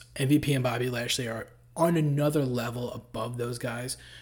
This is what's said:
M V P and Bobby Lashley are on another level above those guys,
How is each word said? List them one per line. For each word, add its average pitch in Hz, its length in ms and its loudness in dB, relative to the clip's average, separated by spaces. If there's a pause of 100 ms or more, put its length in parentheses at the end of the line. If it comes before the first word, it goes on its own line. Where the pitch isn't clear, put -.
(160)
M 135 140 0
V 147 100 8
P 143 140 2
and 131 100 2
Bobby 123 260 0
Lashley 120 380 -2
are 113 200 -6 (280)
on 170 220 4
another 147 480 2
level 120 480 -4
above 120 440 -8
those 120 220 -4
guys, 120 380 -6 (240)